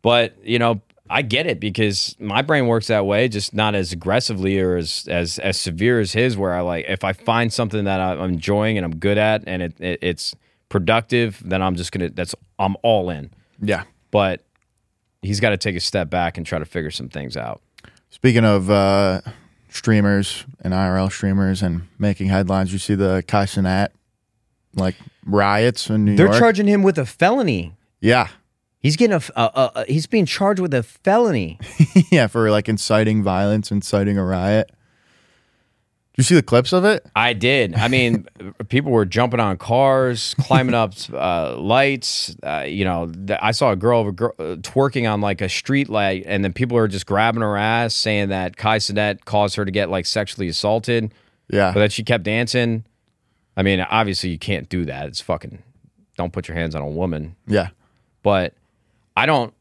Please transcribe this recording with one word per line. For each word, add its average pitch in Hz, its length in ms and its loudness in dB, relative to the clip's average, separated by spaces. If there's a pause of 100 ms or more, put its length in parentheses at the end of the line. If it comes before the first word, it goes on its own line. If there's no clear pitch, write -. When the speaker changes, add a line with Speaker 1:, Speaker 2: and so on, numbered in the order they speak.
Speaker 1:
But, 120 420 2
you 113 140 0
know, 117 220 0 (300)
I 143 120 0
get 127 240 -2
it 107 120 -4
because 104 640 -2
my 104 220 -2
brain 143 240 2
works 117 220 0
that 104 180 2
way, 104 220 2
just 104 260 -6
not 107 200 0
as 92 180 -4
aggressively 95 680 -2
or 90 160 0
as, 82 340 -6
as, 85 280 -4
as 95 200 -4
severe 104 400 0
as 98 140 -2
his, 117 240 0
where 95 180 -2
I, 90 60 -2
like, 87 280 -4
if 98 140 -6
I 95 120 -2
find 117 380 0
something 107 320 -2
that 95 140 0
I, 92 140 -2
I'm 90 220 -4
enjoying 104 420 -2
and 92 80 -2
I'm 82 120 -6
good 101 220 0
at 107 280 2
and 90 160 -6
it, 85 180 -8
it, 90 220 -4
it's 85 340 -4 (320)
productive, 110 760 0
then 92 180 -2
I'm 92 120 0
just 90 160 -6
gonna, 90 200 -4
that's, - 240 -8 (260)
I'm 98 220 0
all 101 280 2
in. 73 200 -10 (300)
Speaker 2:
Yeah. 101 240 -2 (280)
Speaker 1:
But 95 320 0 (760)
he's 101 180 -4
gotta 107 160 2
take 92 180 -4
a 90 60 -6
step 87 300 -4
back 87 260 -2
and 82 100 -8
try 80 140 -4
to 76 60 -8
figure 78 260 -8
some 62 160 -10
things 69 280 -12
out. 58 240 -10 (500)
Speaker 2:
Speaking 117 340 4
of, 101 260 4
uh, 98 520 4 (480)
streamers 101 720 0 (160)
and 92 140 -4
I 95 140 0
R 92 100 0
L 95 120 0
streamers 95 520 0
and 87 260 -4 (100)
making 101 300 -2
headlines, 95 440 0
you 98 60 -4
see 104 160 -2
the 95 320 0
Kai 101 200 0
Cenat, 95 420 0 (840)
like, 92 200 -2 (320)
riots 104 640 2
in 107 140 2
New 104 120 4
Speaker 1:
They're 180 100 8
Speaker 2:
York? 208 120 4
Speaker 1:
charging 214 280 4
him 202 160 4
with 185 160 2
a 131 80 -2
felony. 170 680 0 (260)
Speaker 2:
Yeah. 120 280 4 (520)
Speaker 1:
He's 151 160 2
getting 233 160 4
a 175 40 2
f-, - 180 -4
a, 117 80 -2
a, 127 320 2
a, 113 120 -4
he's 151 200 -2
being 214 180 2
charged 196 360 0
with 175 120 -2
a 123 120 0
felony. 185 800 0
Speaker 2:
<laughs> - 40 -14 (440)
Yeah, 127 160 6
for, 113 220 2
like, 107 180 2
inciting 110 560 2
violence, 101 480 0
inciting 101 440 0
a 98 80 0
riot. 95 440 0 (1400)
Did - 60 -4
you 135 60 2
see 180 120 4
the 139 80 6
clips 123 280 2
of 180 120 2
it? 208 200 2 (120)
Speaker 1:
I 120 160 2
did. 110 420 2
I 107 140 0
mean, 120 380 0 (200)
Speaker 2:
<laughs> 101 220 -14
Speaker 1:
people 139 240 0
were 110 120 4
jumping 117 360 0
on 101 160 0
cars, 131 840 0
climbing 127 340 2
up, 107 180 0 (180)
uh, 73 440 -2
lights. 123 840 -2
Uh, 73 260 -6
you 95 160 -2
know, 85 260 -2 (160)
th-, 101 160 -4
I 107 80 2
saw 113 220 0
a 95 40 0
girl, 113 320 2
a 98 40 -4
gir-, 110 260 -4
uh, 82 240 -8
twerking 131 500 0
on, 104 80 -2
like, 101 200 -2
a 95 80 -4
street 139 400 -2
light, 101 360 -2
and 98 200 -2
then 92 80 -2
people 120 260 -2
are 110 100 4
just 95 180 -6
grabbing 113 360 0
her 104 140 -2
ass, 110 400 0
saying 104 320 0
that 92 280 -4
Kai 110 220 0
Cenat 104 460 -2
caused 104 320 0
her 104 80 -4
to 95 80 -4
get, 98 180 0
like, 92 160 -2
sexually 104 400 -4
assaulted. 110 680 -2 (360)
Speaker 2:
Yeah. 95 260 2
Speaker 1:
But 101 60 2
that 104 120 2
she 110 120 -6
kept 117 180 0
dancing. 113 640 0 (720)
I 95 80 0
mean, 98 160 2
obviously 95 500 -2
you 78 80 -6
can't 87 300 -6
do 90 160 -4
that. 71 240 -8
It's - 120 -12
fucking, - 400 -8 (560)
don't 85 160 -6
put 92 140 -8
your 82 100 -10
hands 82 200 -4
on 71 60 -6
a 73 60 -6
woman. 80 460 -6 (140)
Speaker 2:
Yeah. 95 220 0 (520)
Speaker 1:
But 95 320 2 (640)
I 127 100 2
don't 131 340 0